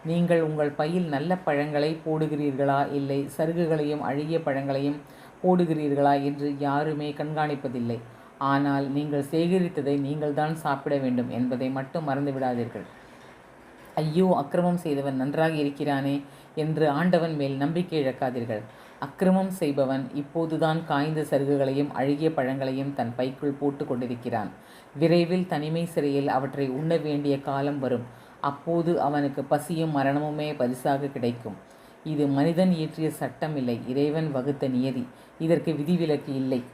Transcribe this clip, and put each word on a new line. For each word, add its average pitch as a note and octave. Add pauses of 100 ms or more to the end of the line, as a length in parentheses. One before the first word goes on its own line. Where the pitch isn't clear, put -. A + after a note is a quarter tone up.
நீங்கள் E3+
உங்கள் D3+
பையில் E3
நல்ல D3+
பழங்களை D3+
போடுகிறீர்களா, C#3+
இல்லை C#3 (100)
சருகுகளையும் D#3+
அழுகிய D3+
பழங்களையும் C#3 (460)
போடுகிறீர்களா D3
என்று C#3+
யாருமே D3
கண்காணிப்பதில்லை. C#3+ (400)
ஆனால் C#3
நீங்கள் C#3+
சேகரித்ததை E3
நீங்கள்தான் D3+
சாப்பிட D3
வேண்டும் B2
என்பதை B2+
மட்டும் C3+
மறந்துவிடாதீர்கள். C3 (1080)
"ஐயோ, D#3+
அக்கிரமம் F3
செய்தவன் C#3
நன்றாக D3
இருக்கிறானே" C#3+ (320)
என்று D#3
ஆண்டவன் E3
மேல் C#3
நம்பிக்கை D#3+
இழக்காதீர்கள். A#2+ (380)
அக்கிரமம் F#3
செய்பவன் C#3
இப்போதுதான் D#3+
காய்ந்த D#3
சருகுகளையும் C#3
அழுகிய C#3+
பழங்களையும் C3+
தன் A#2
பைக்குள் C3+
போட்டு C#3+
கொண்டிருக்கிறான். A#2+ (480)
விரைவில் E3+
தனிமை E3
சிறையில் C#3+
அவற்றை C3+
உண்ண D#3
வேண்டிய C#3+
காலம் C#3+
வரும். B2 (360)
அப்போது E3
அவனுக்கு C#3+
பசியும் D#3+
மரணமுமே D3
பரிசாக C#3
கிடைக்கும். A#2+ (480)
இது D3
மனிதன் E3
இயற்றிய D#3
சட்டம் D#3
இல்லை, B2
இறைவன் D3
வகுத்த C#3
நியதி. B2+ (320)
இதற்கு D#3+
விதிவிலக்கு D3+
இல்லை. C3